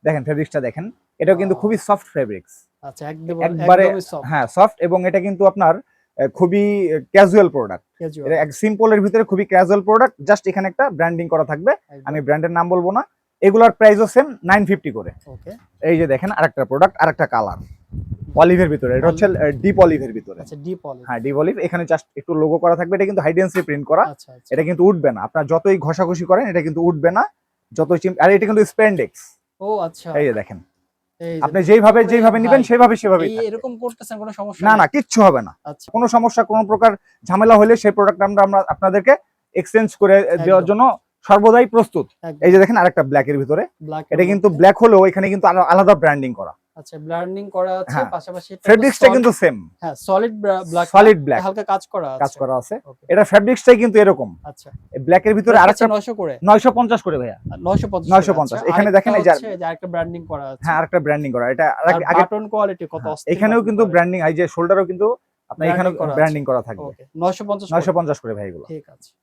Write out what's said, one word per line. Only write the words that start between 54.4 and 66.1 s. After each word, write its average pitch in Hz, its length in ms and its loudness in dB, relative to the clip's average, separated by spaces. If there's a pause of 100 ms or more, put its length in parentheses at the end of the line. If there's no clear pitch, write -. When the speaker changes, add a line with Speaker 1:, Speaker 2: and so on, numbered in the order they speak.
Speaker 2:
আচ্ছা। 143 260 -20 (220)
Speaker 1:
এই 135 80 -12
ব্ল্যাক 175 260 2
এর 214 80 2
ভিতরে 220 200 0
Speaker 2:
এটা 190 80 8
Speaker 1:
আরেকটা 202 220 4
Speaker 2:
হচ্ছে 220 100 0
নয়শো 214 200 -6
করে। 165 300 -10
Speaker 1:
নয়শো 214 280 4
পঞ্চাশ 233 300 -2
করে 156 160 -4
ভাইয়া। 120 160 -8
Speaker 2:
আর - 240 -16
নয়শো 190 300 -4
পঞ্চাশ 175 200 -8
করে, 190 80 4
Speaker 1:
নয়শো 190 180 2
পঞ্চাশ। 151 240 -4
Speaker 2:
আচ্ছা। 220 100 -6
Speaker 1:
এখানে 202 200 0
Speaker 2:
আরেকটা 196 100 4
Speaker 1:
দেখেন 208 160 0
এই 185 80 0
যে 175 80 4
Speaker 2:
হচ্ছে 185 280 -2
যে 175 60 -10
আরেকটা 165 220 -10
ব্র্যান্ডিং 170 400 -8
করা 143 220 -12
আছে। 135 160 -16
Speaker 1:
হ্যাঁ, 160 120 -2
আরেকটা 165 240 -2
ব্র্যান্ডিং 147 320 -4
করা। 123 180 -2
এটা 147 200 0
আরেক-, 165 260 0
Speaker 2:
আর 170 80 -4
Speaker 1:
আগে - 160 0
Speaker 2:
বাটন 214 280 -2
কোয়ালিটি 202 380 -4
কত 156 140 -12
Speaker 1:
হ্যাঁ, 151 120 -8
Speaker 2:
অস্থির 151 200 -6
Speaker 1:
এখানেও 214 260 0
Speaker 2:
বাটন 214 80 -4
Speaker 1:
কিন্তু 220 160 -2
Speaker 2:
কোয়ালিটি। 190 100 -2
Speaker 1:
ব্র্যান্ডিং, 175 280 0
এই 160 140 -2
যে 165 140 -2
শোল্ডারও 185 360 0
কিন্তু 180 220 -4
আপনার - 500 -10
Speaker 2:
ব্র্যান্ডিং 175 300 -2
Speaker 1:
এখানে 175 120 -4
Speaker 2:
করা 165 80 -6
আছে। 147 80 -6